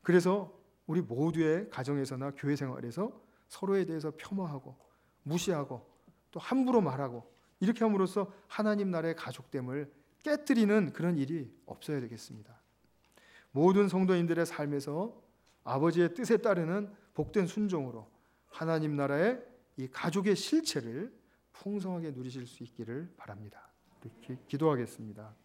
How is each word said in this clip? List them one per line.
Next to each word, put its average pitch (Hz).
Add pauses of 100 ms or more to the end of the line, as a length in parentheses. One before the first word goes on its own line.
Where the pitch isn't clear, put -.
그래서 185 (300)
우리 170
모두의 160
가정에서나 135
교회 143
생활에서 135 (280)
서로에 196
대해서 156
폄하하고 151 (460)
무시하고 147 (420)
또 175
함부로 247
말하고 131 (280)
이렇게 226
함으로써 196 (160)
하나님 208
나라의 165
가족됨을 135 (300)
깨뜨리는 226
그런 170
일이 139 (140)
없어야 -
되겠습니다. 113 (920)
모든 190
성도님들의 175
삶에서 147 (440)
아버지의 165
뜻에 226
따르는 196 (220)
복된 175
순종으로 147 (400)
하나님 156
나라의 147 (340)
이 131
가족의 185
실체를 185 (400)
풍성하게 185
누리실 127
수 -
있기를 123
바랍니다. 104 (340)
이렇게 - (100)
기도하겠습니다. 110 (120)